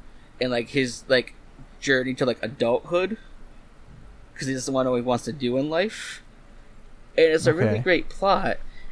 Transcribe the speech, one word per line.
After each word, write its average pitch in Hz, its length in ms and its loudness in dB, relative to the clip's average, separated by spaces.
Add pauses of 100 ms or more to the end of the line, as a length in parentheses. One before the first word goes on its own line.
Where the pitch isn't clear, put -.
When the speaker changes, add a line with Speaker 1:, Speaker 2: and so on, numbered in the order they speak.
(400)
Speaker 1:
and, 127 100 0
like, 120 200 -2
his, 131 380 -2
like, 127 260 2 (460)
journey 131 340 2
to, 135 120 0
like, 117 160 0
adulthood, 151 720 0 (1200)
'cause 135 140 -8
he 135 60 0
doesn't 131 200 -4
wanna 131 140 2
know - 20 4
what 123 60 4
he 120 60 0
wants 120 220 0
to 113 80 -4
do 123 240 0
in 143 140 0
life. - 520 -2 (960)
And 160 160 6
it's 160 140 2
a 160 80 6
really 202 160 2
Speaker 2:
Okay. 214 120 0
Speaker 1:
great 175 260 2
plot, 190 500 0 (340)